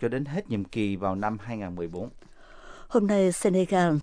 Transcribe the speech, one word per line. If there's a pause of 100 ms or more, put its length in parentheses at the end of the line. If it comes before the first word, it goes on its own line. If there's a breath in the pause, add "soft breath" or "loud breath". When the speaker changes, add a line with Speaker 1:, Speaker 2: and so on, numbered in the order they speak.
Speaker 1:
cho
đến
hết
nhiệm
kỳ
vào
năm
hai
ngàn
mười
bốn. (760 loud breath)
Speaker 2:
Hôm
nay,
Senegal